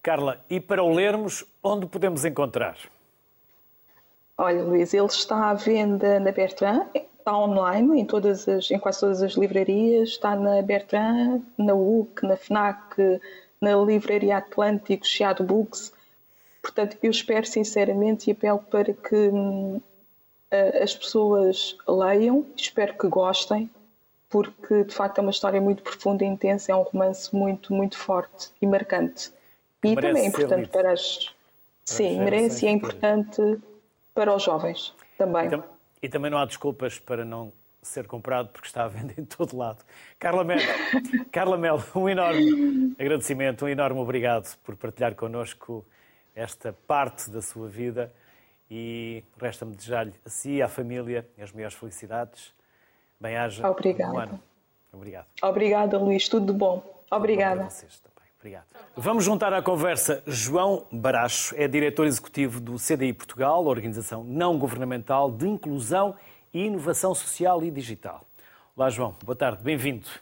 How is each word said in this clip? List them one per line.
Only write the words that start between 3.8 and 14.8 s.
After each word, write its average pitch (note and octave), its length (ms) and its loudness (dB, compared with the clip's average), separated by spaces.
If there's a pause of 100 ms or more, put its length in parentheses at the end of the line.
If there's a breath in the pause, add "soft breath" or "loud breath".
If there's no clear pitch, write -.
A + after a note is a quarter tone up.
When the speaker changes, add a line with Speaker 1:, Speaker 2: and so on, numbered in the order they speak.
Speaker 2:
Olha, F3 260 2
Luís, F3 300 2
ele G3+ 120 4
está G#3+ 440 0
à G#3 40 2
venda G3+ 680 2
na G3 120 2
Bertrand, G3 640 0
está - 420 -4
online G#3 600 4
em G3+ 60 2
todas G3+ 420 2
as, F#3+ 240 0
em G3 80 2
quase G3 220 -2
todas G3 200 2
as F#3+ 120 0
livrarias, G3+ 760 4
está G3+ 260 -2
na G3+ 260 4
Bertrand, A3+ 800 2 (160)
na G#3 180 4
uc, G#3+ 500 2
na F#3+ 120 2
fnac, G#3 580 -2 (640 loud breath)
na G#3 160 4
Livraria G#3 640 4
Atlântico, G#3 680 0